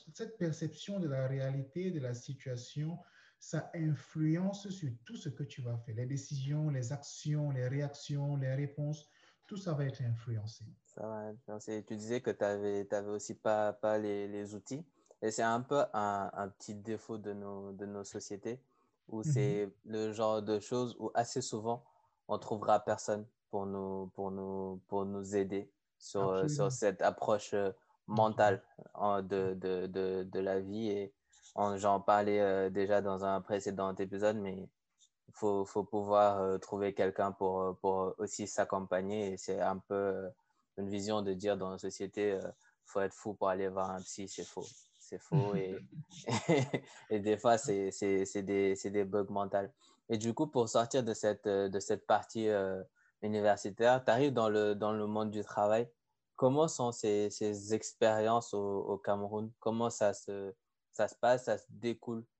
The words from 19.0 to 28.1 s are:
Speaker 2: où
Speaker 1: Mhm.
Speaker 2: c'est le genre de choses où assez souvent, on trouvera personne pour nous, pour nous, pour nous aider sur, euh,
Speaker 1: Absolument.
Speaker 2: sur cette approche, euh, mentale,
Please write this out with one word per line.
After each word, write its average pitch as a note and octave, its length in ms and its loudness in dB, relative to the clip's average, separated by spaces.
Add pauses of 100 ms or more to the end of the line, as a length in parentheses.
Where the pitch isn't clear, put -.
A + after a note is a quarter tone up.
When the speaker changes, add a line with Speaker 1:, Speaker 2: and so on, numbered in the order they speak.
Speaker 2:
où A2 100 -8
Speaker 1:
Mhm. A2 60 -4
Speaker 2:
c'est G#2 500 2 (100)
le A2 280 -4
genre A2 300 2
de G#2 180 0
choses B2 380 -2
où A2 160 -4
assez A#2+ 280 0
souvent, A#2 420 -4 (440)
on G#2 100 -2
trouvera G#2+ 460 2
personne G#2+ 420 -2 (240)
pour G2 160 -4
nous, F#2+ 480 -4
pour G2 160 -4
nous, F#2+ 580 -6
pour G2 160 0
nous G2 320 -4
aider G2 340 0 (280)
sur, G2 300 0
euh, F#2+ 140 2
Speaker 1:
Absolument. C#3 280 2
Speaker 2:
sur - 20 -4
cette G2+ 300 2
approche, - 520 2
euh, G2+ 160 2 (360)
mentale, G#2+ 560 4 (320)